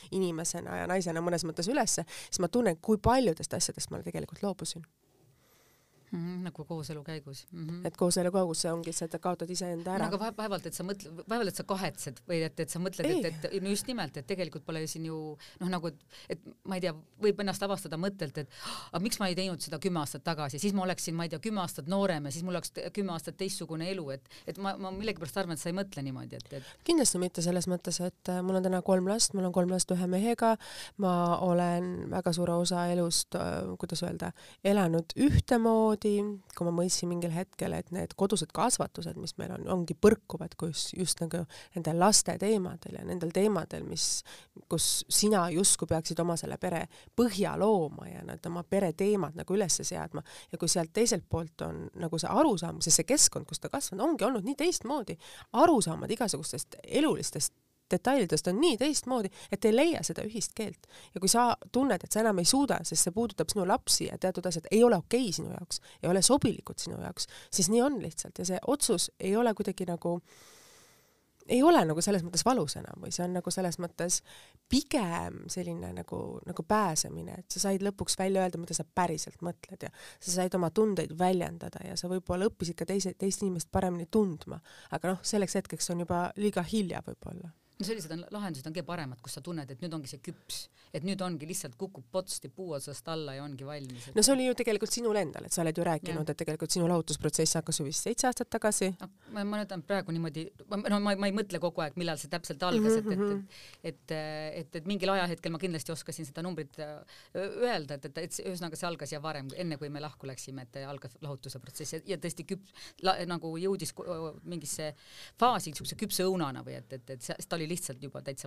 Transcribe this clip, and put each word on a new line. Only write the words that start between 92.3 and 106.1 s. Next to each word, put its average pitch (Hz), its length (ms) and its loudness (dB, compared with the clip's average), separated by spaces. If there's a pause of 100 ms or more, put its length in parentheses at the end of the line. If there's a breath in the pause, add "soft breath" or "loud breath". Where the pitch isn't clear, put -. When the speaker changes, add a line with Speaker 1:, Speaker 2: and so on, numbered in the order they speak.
Speaker 2:
puu 185 220 -10
otsast 143 340 -10
alla 156 240 -6
ja 139 80 -10
ongi 139 240 -10
valmis, 135 400 -10
et 135 80 -12
Speaker 1:
No 214 80 6
see 247 80 10
oli 254 160 6
ju 247 80 4
tegelikult 220 400 0
sinul 226 240 2
endal, - 300 -2
et - 80 -2
sa 170 80 2
oled 160 160 0
ju - 20 2
rääkinud, 160 400 0
Speaker 2:
Jah. 156 80 -2
Speaker 1:
et 180 80 -2
tegelikult 156 320 -2
sinu 170 160 2
lahutusprotsess 160 720 2
hakkas 160 220 -2
ju 139 80 -2
vist - 180 -4
seitse 240 220 0
aastat 240 260 -2
tagasi. 208 460 2
Speaker 2:
No, 180 80 -10 (260)
ma, 202 80 -4
ma 208 220 -2
nüüd 196 100 -12 (140)
praegu 190 260 -2
niimoodi, 160 300 -4 (260)
ma, 202 80 -2 (140)
no 208 100 4
ma, 202 160 2
ma 202 80 0
ei 196 80 0
mõtle 202 300 -2
kogu 170 180 0
aeg, 147 160 -4
millal 165 240 -2
see 139 80 -10
täpselt 170 320 -6
algas, 214 320 4
Speaker 1:
Mhm, 220 160 0
Speaker 2:
et, - 0 -
et, 185 80 0
Speaker 1:
mhm. 202 240 0 (400 loud breath)
Speaker 2:
et, - 160 -8 (220)
et, 156 400 -8
et, 175 240 -10
et - 20 -6
mingil 190 300 0
ajahetkel 170 400 -2
ma - 80 -4
kindlasti 165 320 -4
oskasin 151 340 -10